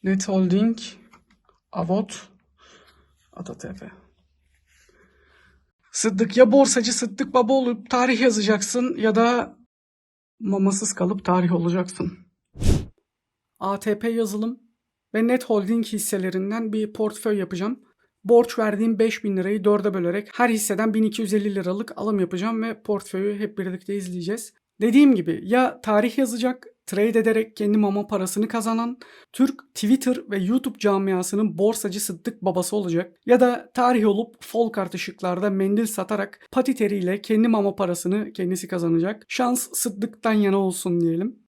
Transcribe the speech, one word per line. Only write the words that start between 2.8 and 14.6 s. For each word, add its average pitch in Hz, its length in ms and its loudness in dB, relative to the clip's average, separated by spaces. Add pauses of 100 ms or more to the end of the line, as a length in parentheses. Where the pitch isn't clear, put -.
Ata - 240 -14
T 196 160 -14
F. - 180 -18 (2000)
Sıddık 220 460 0
ya 247 140 8
borsacı 254 420 4
Sıddık - 400 -6
Baba 247 200 4
olup 240 360 0
tarih 247 320 2
yazacaksın 220 760 0
ya 214 180 2
da 233 420 0 (840)
mamasız 196 540 0
kalıp 190 320 -2
tarih 180 260 2
olacaksın. 175 680 -4 (1400)
A 196 200 -2
T 214 200 -2
P 226 100 -4
yazılım 226 500 -4 (540)